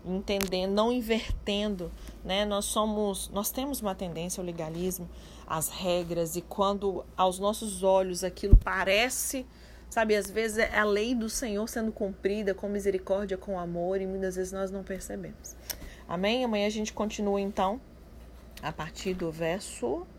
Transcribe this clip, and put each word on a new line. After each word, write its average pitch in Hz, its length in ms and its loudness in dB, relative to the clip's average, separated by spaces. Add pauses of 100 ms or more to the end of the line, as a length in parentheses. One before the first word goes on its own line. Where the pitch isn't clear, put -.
entendendo, 185 680 0
não 214 200 6
invertendo, 214 1000 0 (320)
né? 196 220 2
Nós 202 200 0
somos, 214 640 0
nós 202 220 -2
temos 262 300 -4
uma 202 120 -2
tendência 180 460 -6
ao 185 60 -4
legalismo, 170 640 -4 (360)
às 156 240 -2
regras, 170 680 0
e 170 40 -4
quando 196 640 0 (100)
aos 185 220 4
nossos 202 460 -2
olhos 190 400 4
aquilo 196 340 8
parece, 208 880 2 (440)
sabe, 220 260 4
às 196 160 0
vezes 220 260 0
é 214 220 2
a 214 60 6
lei 208 280 2
do 226 160 0
Senhor 214 380 -2
sendo 220 240 -2
cumprida 196 640 0
com 196 140 -6
misericórdia, 196 680 0
com 185 220 -4
amor, 175 420 0
e 190 60 -2
muitas 190 300 -2
vezes 185 160 -2
nós 190 180 -2
não 196 120 -6
percebemos. 190 720 -10 (520)
Amém? 214 380 2
Amanhã 214 200 2
a 208 60 2
gente 214 220 -2
continua, 208 480 0
então, 202 380 0 (840)
a 147 80 -2
partir 160 420 -4
do 180 160 -2
verso 202 800 -2 (120)